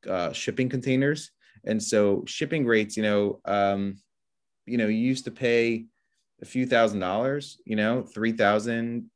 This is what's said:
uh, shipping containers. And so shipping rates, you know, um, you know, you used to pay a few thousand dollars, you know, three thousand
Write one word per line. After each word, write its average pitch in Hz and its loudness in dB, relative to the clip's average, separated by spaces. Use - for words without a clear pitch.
uh, 87 -2
shipping - -4
containers. 135 -2
And 110 -2
so 104 2
shipping 151 -2
rates, 110 2
you 107 -2
know, 104 0
um, 98 0
you 120 -4
know, 110 0
you 110 0
used 127 -2
to 117 -8
pay 117 0
a - -18
few 127 -2
thousand 113 2
dollars, 120 -4
you 110 -4
know, 113 2
three 110 -2
thousand 117 0